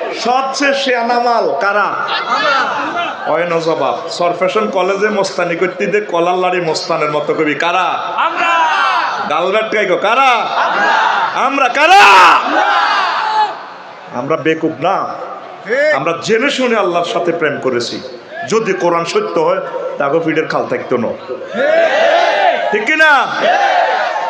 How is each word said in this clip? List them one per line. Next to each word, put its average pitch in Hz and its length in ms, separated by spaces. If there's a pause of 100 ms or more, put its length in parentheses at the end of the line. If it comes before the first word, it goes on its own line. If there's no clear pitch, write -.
(200)
সবচেয়ে 269 540
সেয়ানা 240 460
মাল 226 400
কারা? 202 340 (1300)
হয় 170 220
না 165 120
জবাব। 143 480
সরফেশন 185 640
কলেজে 190 380
মোস্তানি 185 480
করতে 185 300
দে, 202 140
কলার 180 380
লাড়ি 180 220
মোস্তানের 156 500
মতো 151 240
কবি 151 200
কারা? 175 300 (320)
আমরা। 339 440 (720)
গালবেট 190 440
গাইকো 180 220
কারা? 254 340 (240)
আমরা। - 580 (220)
আমরা 262 340
কারা? 320 320 (2250)
আমরা 139 220
বেকুব 160 440
না, 165 260 (880)
আমরা 175 180 (100)
জেনে 226 280
শুনে 240 260
আল্লাহর 175 280
সাথে 170 280
প্রেম 135 280
করেছি। 117 400 (480)
যদি 190 240
কোরআন 170 320
সত্য 175 360
হয়, 180 200 (380)
তাকে 147 220
পিঠের 156 260
খাল 131 240
থাকতো 127 260
না, 113 120 (1600)
ঠিক 214 120
কি 311 120
না? 294 300 (1040)